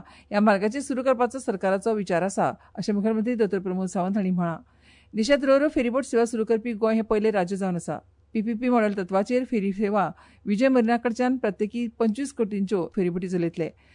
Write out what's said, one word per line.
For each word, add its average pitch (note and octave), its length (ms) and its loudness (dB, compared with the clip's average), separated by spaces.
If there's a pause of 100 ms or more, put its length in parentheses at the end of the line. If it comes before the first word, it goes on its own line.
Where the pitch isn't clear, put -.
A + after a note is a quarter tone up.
(300)
ह्या G#3 100 0
मार्गाचेर G#3+ 400 2
सुरू C4 220 -4
करपाचो B3 360 0
सरकाराचो G3+ 540 -2
विचार F#3 280 0
आसा, F#3 300 0 (240)
अशें G#3 180 -2
मुखेलमंत्री A3 420 0
दोतोर G3+ 240 0
प्रमोद F#3 280 -4
सावंत F#3+ 300 -2
हांणी F#3 140 0
म्हळां. F3 240 -2 (580)
देशांत B3+ 320 2
रोरो C#4 240 4
फेरीबोट C4+ 360 0
सेवा A#3 200 2
सुरू A3 200 -4
करपी A3+ 300 -2
गोंय A3 200 0
हें A3 80 2
पयलें A3 280 2
राज्य G3 240 0
जावन F#3 200 -2
आसा. D#3+ 240 -6 (360)
पीपीपी A3+ 340 -2
मॉडेल G#3+ 280 2
तत्वाचेर G3+ 460 0
फेरी G3+ 300 -2
सेवा G3+ 320 0 (400)
विजय G#3 220 2
मरिनाकडच्यान B3 720 2
प्रत्येकी A3 480 -2 (140)
पंचवीस A3+ 340 0
कोटींच्यो G3 520 -2 (100)
फेरीबोटी F3+ 340 -2
चलयतले. E3+ 400 -2 (260)